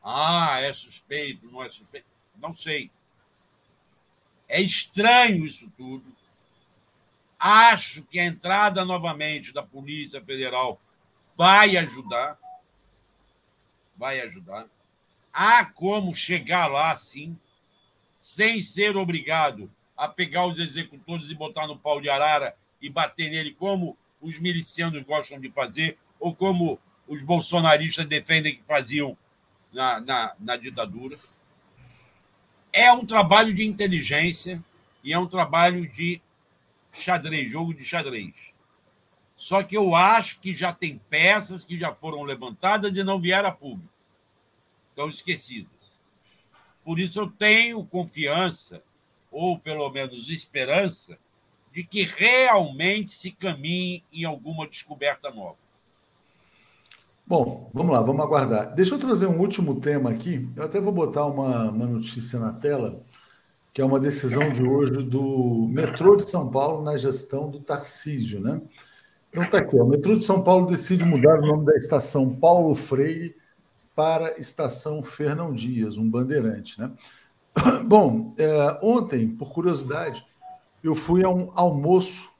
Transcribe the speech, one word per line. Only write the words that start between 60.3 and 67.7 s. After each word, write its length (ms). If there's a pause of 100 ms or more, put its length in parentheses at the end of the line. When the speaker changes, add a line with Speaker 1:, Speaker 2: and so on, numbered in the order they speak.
Speaker 2:
Eu 80
até 160
vou 120
botar 340
uma, 440
uma 160
notícia 540
na 120
tela, 520 (680)
que 80
é 40
uma 160
decisão 500
de 140
hoje 300 (100)
do 640
metrô 460
de 120
São 220
Paulo 320
na 140
gestão 520
do 120
Tarcísio, 800